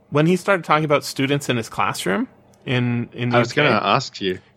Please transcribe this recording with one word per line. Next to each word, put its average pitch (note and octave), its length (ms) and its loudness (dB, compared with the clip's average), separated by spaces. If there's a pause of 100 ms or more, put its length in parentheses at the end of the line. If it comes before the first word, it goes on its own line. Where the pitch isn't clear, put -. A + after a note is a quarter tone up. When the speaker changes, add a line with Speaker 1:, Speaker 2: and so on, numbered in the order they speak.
(100)
Speaker 1:
when D3 160 2
he F3+ 100 4
started F#3 280 0
talking D#3 200 2
about C#3+ 200 2
students C#3+ 440 -2
in B2+ 100 0
his A2 100 -6
classroom E3+ 600 -2 (360)
in, A#2+ 480 -2
in B2 160 -4
the A#2+ 80 2
Speaker 2:
I A#2+ 40 4
was A#2+ 140 0
Speaker 1:
U D3 80 2
K. D3 60 4
Speaker 2:
gonna G#2+ 160 2
ask A2 380 0
you F#2 160 -2 (180)